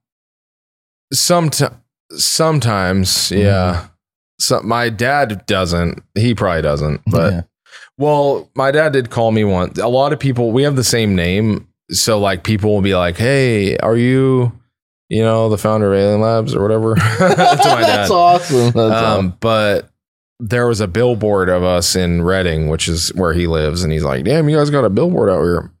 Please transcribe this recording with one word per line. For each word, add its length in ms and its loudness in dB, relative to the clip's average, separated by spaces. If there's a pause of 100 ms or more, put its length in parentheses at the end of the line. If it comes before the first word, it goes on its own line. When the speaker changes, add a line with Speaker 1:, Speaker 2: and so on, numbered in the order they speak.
(1120)
Speaker 1:
someti-, 600 0 (400)
sometimes, 960 0 (220)
Speaker 2:
Mm-hmm. 120 0
Speaker 1:
yeah. 420 0 (560)
So, 220 0
my 260 -2
dad 580 -2
doesn't. 560 -2 (120)
He 200 0
probably 280 -2
doesn't, 440 -2
but 260 0
Speaker 2:
Yeah. 80 -4 (560)
Speaker 1:
well, 580 0
my 160 0
dad 220 2
did 180 -2
call 200 0
me 140 2
once. 340 0
A 100 -2
lot 240 2
of 60 -4
people, 340 0
we 120 2
have 120 0
the 80 0
same 300 0
name. 540 0 (220)
So, 280 0
like, 240 -2
people 320 0
will 80 0
be 140 2
like, 200 -2
"Hey, 600 0
are 200 0
you, 560 2 (560)
you 140 0
know, 280 2
the 80 0
founder 340 0
of 80 2
Alien 200 2
Labs 340 -2
or 80 -2
whatever?" 320 0
<laughs> 20 0
To 40 2
my 340 0
dad. 520 2
Speaker 2:
<laughs> 0 -
That's 240 0
awesome. 640 2
That's 40 -4
Speaker 1:
Um, 280 2
Speaker 2:
awesome. 360 0
Speaker 1:
but 480 0 (520)
there 260 -2
was 140 0
a 80 -2
billboard 600 0
of 140 2
us 320 0
in 280 0
Redding, 460 0
which 200 -4
is 220 -4
where 240 -2
he 120 0
lives. 380 -2
And 80 -2
he's 100 -2
like, 220 -4
"Damn, 240 0
you 80 0
guys 140 0
got 140 0
a 60 0
billboard 400 0
out 120 0
here." 280 -2 (100)